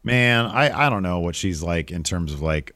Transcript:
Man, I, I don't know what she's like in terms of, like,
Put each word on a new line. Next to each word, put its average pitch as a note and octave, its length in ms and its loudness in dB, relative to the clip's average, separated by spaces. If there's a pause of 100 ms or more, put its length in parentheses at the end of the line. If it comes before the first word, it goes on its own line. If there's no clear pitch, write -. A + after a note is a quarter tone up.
Man, A#2+ 420 4
I, C#3 400 2
I - 20 4
don't G#2 120 0
know F2+ 180 0
what E2+ 140 -2
she's E2+ 300 -4
like E2+ 260 -2
in F2 140 -6
terms E2+ 300 -2
of, C#2+ 80 -6
like, D#2 340 -2